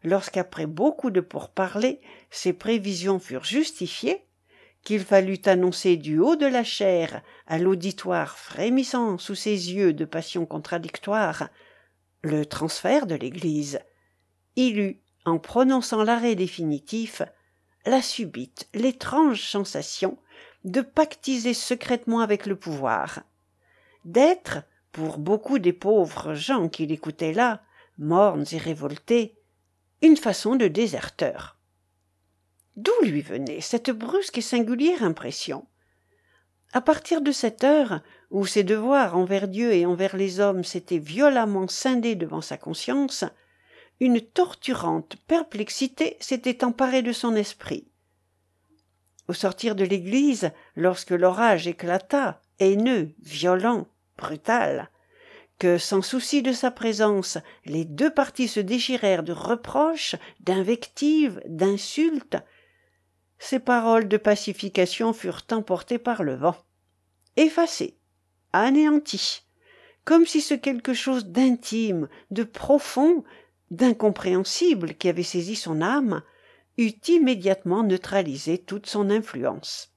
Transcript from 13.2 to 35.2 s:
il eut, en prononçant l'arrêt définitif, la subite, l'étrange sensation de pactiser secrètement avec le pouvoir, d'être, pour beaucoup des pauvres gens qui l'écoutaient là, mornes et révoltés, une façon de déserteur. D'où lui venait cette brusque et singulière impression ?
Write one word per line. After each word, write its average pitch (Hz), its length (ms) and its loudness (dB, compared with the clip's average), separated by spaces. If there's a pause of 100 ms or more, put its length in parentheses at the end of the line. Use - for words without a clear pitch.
il 240 220 0
eut, 196 220 -4 (240)
en 165 140 0
prononçant 240 640 0
l'arrêt 233 320 2
définitif, 175 880 -4 (640)
la 254 160 2
subite, - 720 -10
l'étrange 262 680 2
sensation - 760 -6 (460)
de 190 160 -2
pactiser 254 760 -2
secrètement 240 680 -2
avec 208 260 0
le 196 100 -4
pouvoir, 135 640 -4 (840)
d'être, 247 600 2 (260)
pour 156 280 -6
beaucoup 214 420 0
des 175 120 2
pauvres 180 600 0
gens 170 340 -2
qui 160 180 -6
l'écoutaient 156 460 -4
là, 220 300 0 (360)
mornes 160 520 4
et 160 80 -6
révoltés, 156 760 -2 (680)
une 311 140 10
façon 226 400 0
de 240 100 4
déserteur. 160 920 -2 (1160)
D'où 247 160 -2 (100)
lui 151 180 2
venait 143 400 -6
cette 240 300 -2
brusque 247 480 -2
et 226 40 -4
singulière 247 600 0
impression ? 147 640 -4 (1080)